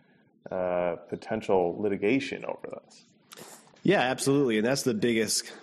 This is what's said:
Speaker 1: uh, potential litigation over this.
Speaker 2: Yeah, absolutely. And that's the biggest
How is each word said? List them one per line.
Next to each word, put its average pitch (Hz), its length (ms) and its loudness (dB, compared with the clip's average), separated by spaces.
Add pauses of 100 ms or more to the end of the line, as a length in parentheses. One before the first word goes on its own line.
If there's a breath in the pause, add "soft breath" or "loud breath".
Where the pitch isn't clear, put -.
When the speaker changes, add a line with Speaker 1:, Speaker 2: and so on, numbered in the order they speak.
(500 soft breath)
Speaker 1:
uh, 90 460 0 (120)
potential 92 720 0
litigation 101 640 0
over - 420 -10
this. - 160 -20 (800 loud breath)
Speaker 2:
Yeah, 185 180 4
absolutely. 131 580 2
And 107 80 2
that's 139 160 2
the 123 120 2
biggest 110 560 0 (120)